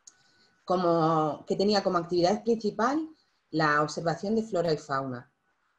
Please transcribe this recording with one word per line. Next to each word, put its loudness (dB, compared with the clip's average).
como, 2
que -2
tenía 2
como 0
actividad 0
principal 0
la 2
observación -2
de 0
flora -2
y 2
fauna, -8